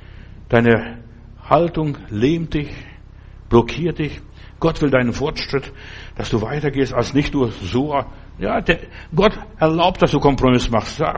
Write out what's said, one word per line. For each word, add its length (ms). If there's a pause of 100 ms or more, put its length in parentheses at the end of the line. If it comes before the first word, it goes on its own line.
(500)
Deine 540 (440)
Haltung 500 (120)
lähmt 460
dich, 160 (760)
blockiert 520
dich. 220 (380)
Gott 220
will 80
deinen 240
Fortschritt, 580 (440)
dass 160
du 100
weitergehst 540
als 180
nicht 220
nur 160
so. 520 (360)
Ja, 200
der, 200 (360)
Gott 220 (220)
erlaubt, 420
dass 100
du 80
Kompromiss 520
machst. 280
Ja, 180